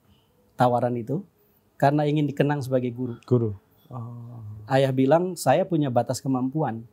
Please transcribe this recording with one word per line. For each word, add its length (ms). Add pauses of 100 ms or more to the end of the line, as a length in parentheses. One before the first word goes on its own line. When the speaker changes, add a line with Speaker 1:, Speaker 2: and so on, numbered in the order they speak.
(540)
Speaker 1:
tawaran 400
itu 320 (480)
karena 300
ingin 200
dikenang 360
sebagai 300
guru. 320
Speaker 2:
Guru. 280 (360)
Oh. 520 (260)
Speaker 1:
Ayah 260
bilang, 440
"Saya 300
punya 240
batas 320
kemampuan. 720